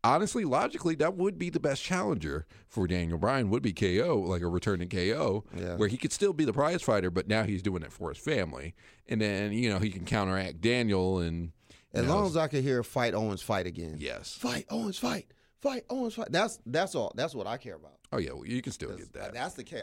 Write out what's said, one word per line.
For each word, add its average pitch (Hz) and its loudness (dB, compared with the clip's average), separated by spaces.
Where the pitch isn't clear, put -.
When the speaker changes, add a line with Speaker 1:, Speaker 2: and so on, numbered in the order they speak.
Speaker 1:
honestly, 180 4
logically, 165 2
that 156 2
would 185 0
be 175 -2
the 160 -2
best 139 0
challenger 104 -2
for 92 0
Daniel 85 0
Bryan 110 2
would 120 2
be 110 0
K 95 4
O, 156 2
like 90 0
a 87 0
returning 90 0
K 92 0
O, 107 0
Speaker 2:
Yeah. 90 -4
Speaker 1:
where 104 2
he 117 0
could - -2
still 202 2
be 151 2
the 113 2
prize 160 2
fighter, 98 4
but 90 0
now 107 4
he's 101 0
doing 92 -2
it 71 -12
for 85 -8
his 71 -8
family. 85 -2
And 110 0
then, 104 0
you 117 0
know, 98 2
he 107 2
can 90 -8
counteract 95 0
Daniel 98 4
and, 85 -2
Speaker 2:
As 120 0
Speaker 1:
you 127 2
know, 160 4
Speaker 2:
long 202 4
as 160 0
I 160 2
can 139 0
hear 127 2
"Fight 120 0
Owens, 104 0
fight" 98 0
again. 80 -8
Speaker 1:
Yes. 65 -8
Speaker 2:
"Fight 240 -4
Owens, 220 -4
fight. 247 -4
Fight 262 -2
Owens, 247 -2
fight." 226 -6
That's, 208 2
that's 165 0
all. 110 0
That's 143 -4
what 101 -6
I 117 -4
care 98 -12
about. 76 -20
Speaker 1:
Oh, 131 -2
yeah. 80 -4
Well, 62 -12
you 123 -2
can 127 -6
still - -8
Speaker 2:
That's, 92 -10
Speaker 1:
get - -20
that. - -10
Speaker 2:
that's 123 -6
the 131 -12
K. 113 -10